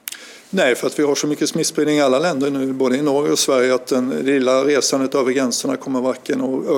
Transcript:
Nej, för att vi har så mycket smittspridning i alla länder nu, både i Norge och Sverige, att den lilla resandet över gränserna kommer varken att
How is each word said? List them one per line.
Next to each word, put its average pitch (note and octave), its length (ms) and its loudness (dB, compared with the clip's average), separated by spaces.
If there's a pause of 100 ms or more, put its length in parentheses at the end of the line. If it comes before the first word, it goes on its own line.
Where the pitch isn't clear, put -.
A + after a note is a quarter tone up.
(540)
Nej, D3+ 220 4
för D3 120 -2
att - 120 -2
vi D3+ 40 2
har C#3+ 120 2
så D3+ 120 -2
mycket D3 220 -2
smittspridning D3+ 480 0
i D3 40 2
alla C3 180 4
länder D3 320 0
nu, C3+ 220 -2
både C3 240 0
i C#3+ 40 -4
Norge D3 300 2
och D3 80 0
Sverige, B2+ 360 2
att B2 120 -6
den B2+ 220 0
lilla C3+ 560 2
resandet C3+ 500 0
över C3 160 2
gränserna C3 460 -2
kommer C3 240 -4
varken C3 400 -4
att C3 260 -2 (100)